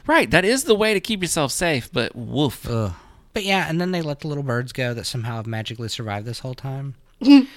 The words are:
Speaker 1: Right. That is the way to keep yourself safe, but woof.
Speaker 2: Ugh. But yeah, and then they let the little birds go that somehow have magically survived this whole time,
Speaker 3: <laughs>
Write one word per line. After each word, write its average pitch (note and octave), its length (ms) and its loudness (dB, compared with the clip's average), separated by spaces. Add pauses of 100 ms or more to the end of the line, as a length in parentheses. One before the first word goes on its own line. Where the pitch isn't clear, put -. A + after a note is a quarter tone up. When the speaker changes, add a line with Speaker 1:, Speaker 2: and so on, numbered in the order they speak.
Speaker 1:
Right. C#4 240 4
That F3 140 4
is B3+ 200 2
the A#3 100 4
way G#3+ 200 2
to F#3+ 60 2
keep G#3+ 200 -4
yourself D#3 320 0
safe, D#3 400 -2
but - 220 -2
woof. A#2+ 540 -4
Speaker 2:
Ugh. A2 240 -2 (420)
But G#3+ 100 -2
yeah, F#3+ 240 0
and E3 120 -2
then F3+ 100 -2
they F3+ 120 -2
let D3 180 -6
the D#3+ 80 -8
little C#3+ 160 -6
birds B2 280 -4
go B2 220 -4
that A2+ 100 -8
somehow A#2 320 -6
have A2 100 -8
magically A2 420 -8
survived G#2 380 -6
this A#2 120 -10
whole C3 160 -10
time, C3+ 400 -10 (260)
Speaker 3:
<laughs> C4+ 360 8